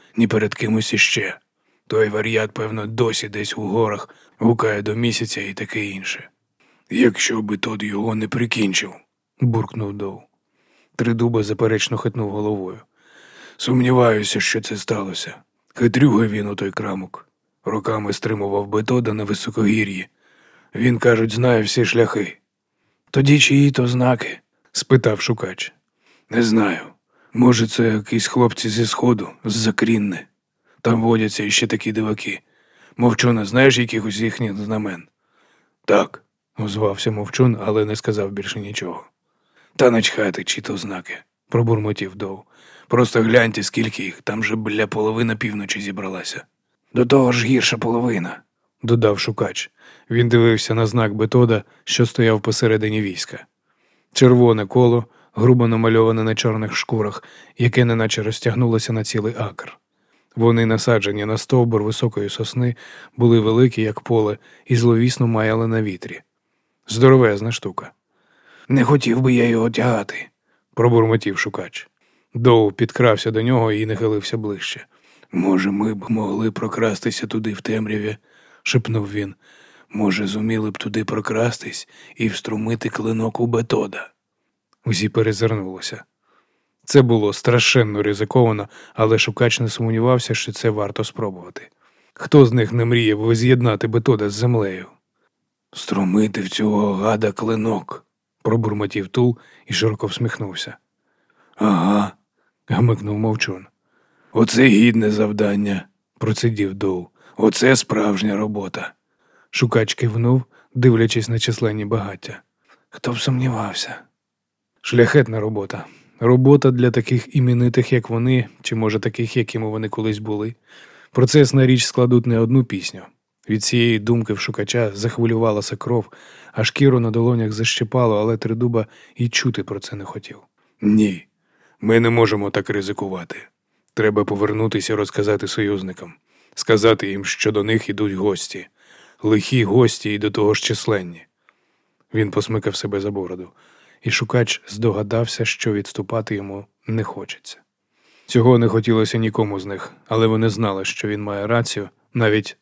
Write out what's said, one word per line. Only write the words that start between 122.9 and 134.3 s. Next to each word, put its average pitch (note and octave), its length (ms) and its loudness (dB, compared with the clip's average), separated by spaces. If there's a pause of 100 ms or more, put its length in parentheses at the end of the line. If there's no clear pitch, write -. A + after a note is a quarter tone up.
Від G#2+ 140 -2
цієї A#2 360 2
думки A2+ 340 0
в G2 60 -6
шукача A2 540 -4
захвилювалася A2+ 800 -2
кров, A#2 340 -2 (420)
а A2+ 120 -2
шкіру B2+ 360 4
на A#2 120 0
долонях A#2 400 2
защипало, A2 680 0
але A2 160 0
Тридуба A2+ 500 -2 (280)
і A#2+ 140 -2
чути A2+ 340 -2
про G2 160 -10
це - 160 -14
не G2 100 -14
хотів. - 320 -14 (440)
«Ні, G#2 460 2 (540)
ми A2+ 180 4
не A#2 100 4
можемо G#2+ 400 2
так G2+ 200 -4
ризикувати. G2 680 -6 (560)
Треба G#2 320 2
повернутися G#2 680 -2